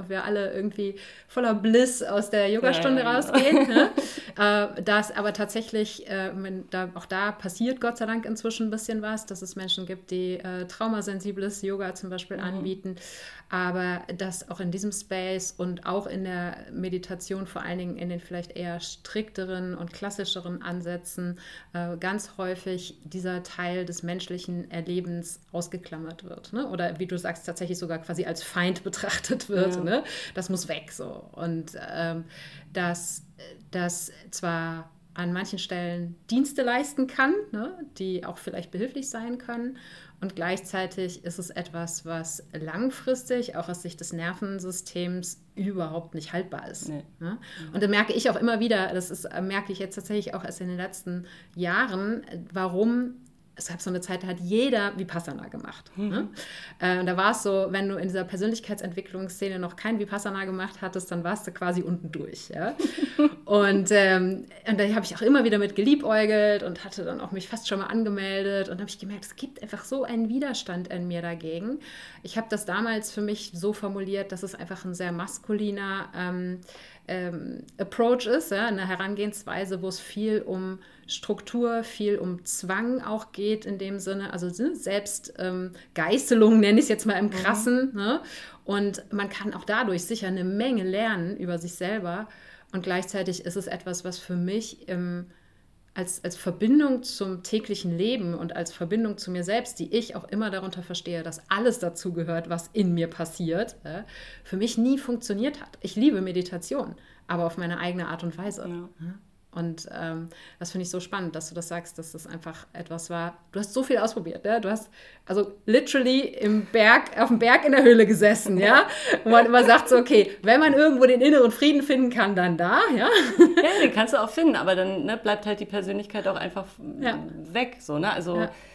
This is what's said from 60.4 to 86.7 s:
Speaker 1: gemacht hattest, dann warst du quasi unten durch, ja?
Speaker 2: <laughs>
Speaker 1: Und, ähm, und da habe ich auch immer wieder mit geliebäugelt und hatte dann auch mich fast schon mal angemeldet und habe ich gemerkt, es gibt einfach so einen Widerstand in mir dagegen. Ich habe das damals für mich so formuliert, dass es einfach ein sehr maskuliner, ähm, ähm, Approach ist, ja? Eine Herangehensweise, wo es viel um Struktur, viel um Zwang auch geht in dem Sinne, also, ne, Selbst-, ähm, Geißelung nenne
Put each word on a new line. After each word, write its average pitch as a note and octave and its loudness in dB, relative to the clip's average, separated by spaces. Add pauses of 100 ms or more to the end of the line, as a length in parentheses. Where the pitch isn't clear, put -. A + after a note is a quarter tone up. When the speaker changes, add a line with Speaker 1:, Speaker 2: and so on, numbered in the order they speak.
Speaker 1:
gemacht F#3+ -6
hattest, F3+ -8
dann F3 -4
warst F#3+ -4
du F3 -10
quasi F3+ -2
unten F3 -4
durch, - -10
ja? G#3+ -4 (380)
Speaker 2:
<laughs> - 2
Speaker 1:
Und, G3 4
ähm, F#3+ 4 (200)
und G#3+ 2
da G#3 6 (100)
habe A3 0
ich - -8
auch - -8
immer B3 6
wieder G#3 4
mit G3+ 0
geliebäugelt G#3+ 4
und F3+ -8
hatte G3 -10
dann E3+ -6
auch F3 -8
mich F#3+ -8
fast A3 -8
schon G3 -2
mal G3 -6
angemeldet G3 0
und F#3 -6
habe G#3 -8
ich - -12
gemerkt, G3 -10
es - -16
gibt - -12
einfach G#3+ -12
so C4+ -4
einen A3+ -2
Widerstand A#3 -4
in F3 -6
mir E3+ -4
dagegen. E3+ -6 (420)
Ich G3 -6
habe A3+ -6
das G3+ -4
damals G#3+ -2
für G#3+ -6
mich G#3 -4
so F3+ -4
formuliert, G3 -6
dass F#3 -8
es F#3 -10
einfach F3+ -12
ein F3+ -6
sehr F3 -4
maskuliner, G3+ -4
ähm, F3+ -4 (480)
ähm, F3+ -8 (140)
Approach A#3+ 2
ist, C4+ 0
ja? G3+ 0
Eine G3 -2
Herangehensweise, F#3+ -4
wo F#3+ -4
es F#3 -8
viel G#3+ -2
um F#3 -6 (280)
Struktur, A#3 -2
viel G#3 -2
um F3+ -6
Zwang A3 -2
auch G#3+ -6
geht G#3+ -2
in G3+ -4
dem G3 -6
Sinne, G3 -6
also, F3 -4
ne, A#3+ -2
Selbst-, - -4
ähm, F#3 -4 (220)
Geißelung A3 8
nenne G#3 8